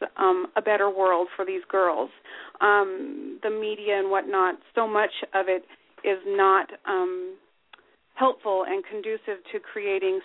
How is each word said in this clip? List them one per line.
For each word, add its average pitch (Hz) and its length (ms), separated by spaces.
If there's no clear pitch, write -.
um, 185 280
a - 60
better 202 260
world 185 480
for 190 100
these 185 200
girls. 180 460
Um, 202 800
the 220 80
media 208 480
and 196 140
whatnot, 190 440
so 233 120
much 214 220
of 190 160
it 185 160
is 196 240
not, 190 420
um, 185 480
helpful 214 540
and 190 180
conducive 214 540
to 214 80
creating 190 640